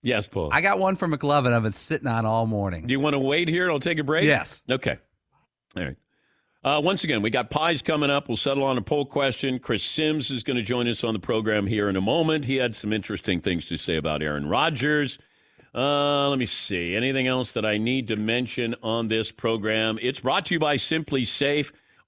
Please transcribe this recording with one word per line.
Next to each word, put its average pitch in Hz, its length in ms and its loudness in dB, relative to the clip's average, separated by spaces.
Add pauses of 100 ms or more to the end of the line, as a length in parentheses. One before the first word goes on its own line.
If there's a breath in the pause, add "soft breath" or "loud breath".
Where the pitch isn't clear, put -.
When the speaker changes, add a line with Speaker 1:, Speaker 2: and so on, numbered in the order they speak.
Speaker 1:
Yes, 110 240 0
Paul. 80 240 -4
Speaker 2:
I 135 80 4
got 196 180 2
one 190 200 2
for 180 100 -2
McLovin 143 460 2
I've 117 100 4
been 110 80 0
sitting - 360 -4
on 113 180 0
all 113 200 2
morning. 98 400 -2
Speaker 1:
Do 120 60 -2
you 135 80 2
wanna 143 200 2
wait 147 280 2
here? 175 240 2
I'll 147 80 0
take 165 180 0
a 151 60 -2
break? 156 220 2
Speaker 2:
Yes. 120 440 2
Speaker 1:
Okay. 127 280 0 (800)
All 92 60 -4
right. 69 120 -6 (680)
Uh, 147 180 2
once 180 240 0
again, 127 160 0
we 110 80 2
got 117 200 0
pies 156 320 0
coming 151 280 0
up. 143 180 0
We'll 120 80 -2
settle 139 280 0
on 135 140 2
a 113 40 -2
poll 143 240 0
question. 135 520 0
Chris 113 260 -4
Sims 156 480 -2
is 123 120 -6
gonna 123 200 -2
join 120 240 0
us 117 160 -2
on 113 100 0
the 107 60 -2
program 107 480 0
here 104 200 2
in 95 80 2
a 95 60 2
moment. 156 440 2
He 131 120 0
had 123 180 0
some 104 160 -4
interesting 101 480 -2
things 85 260 -2
to 82 120 -6
say 82 180 -2
about 76 260 0
Aaron 73 280 -2
Rodgers. 147 680 0 (560 soft breath)
Uh, 143 560 2
let 139 100 0
me 123 60 0
see. 87 480 -4
Anything 127 340 0
else 127 260 -2
that 107 120 -2
I 107 120 2
need 120 320 0
to 110 80 0
mention 117 680 -2
on 117 240 -2
this 110 240 -2
program? 110 680 0
It's 123 180 -2
brought 151 280 0
to 180 80 0
you 165 40 0
by 147 160 2
Simply 147 500 -2
Safe, 143 460 0 (360 soft breath)